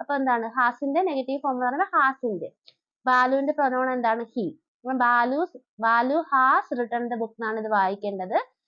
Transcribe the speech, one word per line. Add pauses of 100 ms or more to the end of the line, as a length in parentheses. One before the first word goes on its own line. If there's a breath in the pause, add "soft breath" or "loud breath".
അപ്പൊ
എന്താണ്
has
ന്റെ
നെഗറ്റീവ്
ഫോം
എന്ന്
പറയുന്നത്
has
ന്റെ. (540 soft breath)
ബാലുവിന്റെ
പ്രൊനൗൺ
എന്താണ്?
he.
അപ്പൊ
ബാലു, (340)
ബാലു
has
written
the
book
എന്നാണ്
ഇത്
വായിക്കേണ്ടത്. (220)